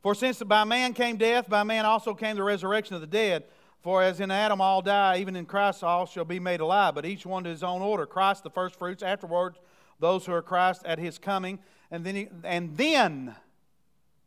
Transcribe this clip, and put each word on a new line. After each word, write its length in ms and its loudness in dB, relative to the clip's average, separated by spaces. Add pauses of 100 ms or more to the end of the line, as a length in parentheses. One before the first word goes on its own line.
"For 120 2
since 260 -2
by 220 6
man 300 0
came 240 0
death, 320 2
by 140 4
man 220 0
also 280 2
came 220 -4
the 80 -2
resurrection 520 0
of 60 -8
the 60 -12
dead. 360 0 (380)
For 200 2
as 180 2
in 120 -4
Adam 300 2
all 200 4
die, 360 4
even 180 -4
in 100 -8
Christ 380 0
all 220 0
shall 200 -8
be 140 -6
made 220 -2
alive, 340 2
but 100 -6
each 200 -8
one 180 -6
to 60 -8
his 140 -8
own 180 -4
order. 240 0
Christ 380 0
the 60 -14
first 280 -6
fruits, 260 -8
afterward 540 -2 (420)
those 260 2
who 80 -4
are 80 0
Christ 440 0
at 140 -2
his 180 -8
coming, 420 -4 (320)
and 120 -8
then 120 -6
he, 120 -8 (160)
and 320 -4
then 600 0 (920)